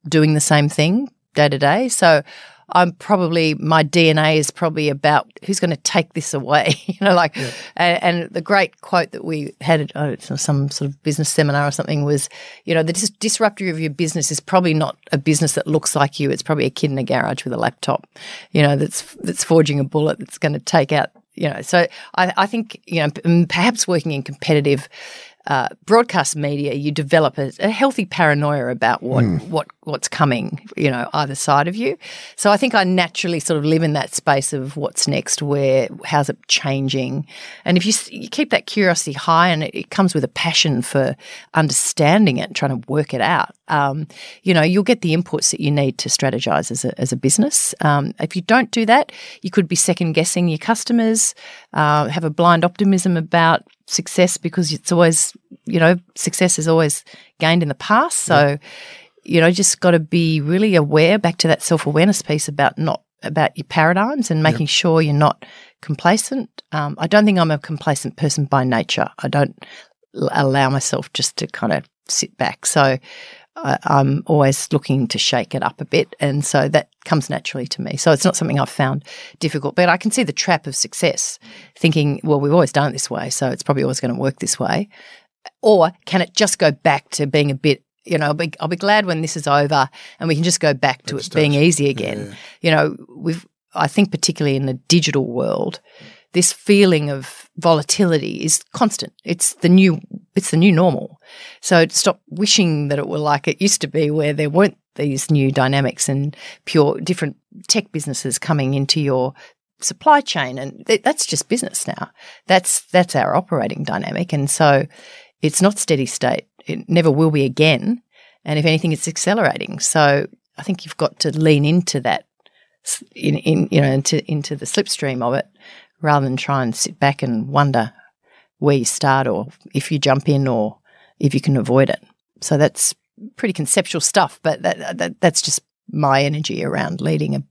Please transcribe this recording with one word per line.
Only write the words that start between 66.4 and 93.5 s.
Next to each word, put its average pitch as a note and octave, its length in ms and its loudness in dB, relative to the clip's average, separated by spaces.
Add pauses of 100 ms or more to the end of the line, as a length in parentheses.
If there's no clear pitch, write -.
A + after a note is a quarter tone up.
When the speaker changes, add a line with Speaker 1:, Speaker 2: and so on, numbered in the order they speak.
Speaker 1:
Um, D3+ 280 -4
I D#3+ 80 -2
don't G#3 180 4
think G3 140 4
I'm D#3+ 120 2
a D3+ 60 0
complacent C#3+ 580 -6
person D3 300 -2
by C3+ 180 2
nature. - 460 -2 (100)
I - 80 -6
don't C#3+ 300 -2 (580)
l-, - 180 -4
allow C3+ 360 2
myself C3+ 440 -4
just - 240 -4
to D#3 100 -6
kind A2 260 -4
of C#2+ 100 -2 (240)
sit - 300 -6
back. - 300 -6
So C3+ 300 2 (580)
I, G#3 280 -2
I'm C#3 440 2
always C#3 440 2
looking C3+ 380 0
to - 80 -6
shake - 360 -2
it C3 100 -4
up - 180 -4
a - 40 -10
bit. - 340 -2
And C#3+ 260 -2
so C#3+ 240 0
that D#3 200 0 (160)
comes D3+ 240 -2
naturally C3+ 380 -8
to - 140 -8
me. - 160 -6
So E3 140 4
it's C#3 120 2
not F#3 140 2
something C#3+ 220 -2
I've C3+ 100 -2
found C#3 340 -2 (360)
difficult, D3 360 -4
but F3+ 140 4
I F3 80 2
can G#3 140 -4
see B3+ 120 0
the D3 80 -2
trap D#3+ 360 0
of C#3 80 -8
success, - 640 -4 (360)
thinking, D3 480 0
"Well, D3 160 2
we've C#3+ 140 0
always E3 180 4
done C#3+ 180 0
it - 40 -6
this - 160 -8
way, - 200 -6
so C3 200 -4
it's C3 140 -6
probably C#3 200 0
always C3 160 -2
gonna B2 180 -4
work C3+ 220 -4
this - 200 -4
way." F#3+ 280 -2 (720)
Or F3+ 300 6 (140)
can F#3+ 160 0
it - 140 -6
just - 240 0
go D#3 120 4
back C#3 400 -2
to D3 140 -2
being C#3+ 260 2
a C3+ 40 -4
bit, C#3 280 -2 (220)
you E3 120 -2
know, D3 100 -2
I'll D3+ 60 0
be, D#3+ 260 -4
I'll D#3 80 -6
be F3 80 -6
glad G3+ 300 0
when D#3+ 160 -4
this D#3+ 140 -6
is D3 120 -8
over C#3+ 420 2 (300)
and E3 100 -4
we D#3 60 2
can D#3 80 0
just E3+ 160 0
go D3 140 2
back C3 340 -2
to C#3 100 -6
Speaker 2:
It - 100 -10
Speaker 1:
it - 60 -14
being D3 200 2
Speaker 2:
starts. C#3+ 140 2
Speaker 1:
easy E3 180 2
Speaker 2:
Yeah, C#3 40 2
Speaker 1:
again. G#2 400 -6
Speaker 2:
yeah. G2 60 -20 (260)
Speaker 1:
You E3+ 100 0
know, D#3 240 2 (220)
we've, E3 280 -6 (280)